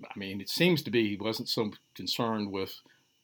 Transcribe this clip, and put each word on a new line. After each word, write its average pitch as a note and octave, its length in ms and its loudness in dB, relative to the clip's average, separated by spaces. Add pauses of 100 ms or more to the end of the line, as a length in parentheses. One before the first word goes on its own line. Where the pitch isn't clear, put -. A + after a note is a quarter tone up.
I - 160 -12
mean, G2 220 -6
it - 80 -10
seems E3 340 4
to A2+ 80 -6
be A2+ 180 4
he G2+ 80 -2
wasn't A2 320 -2
so G#2+ 220 0 (240)
concerned G#2+ 560 -2
with G2 300 -6 (440)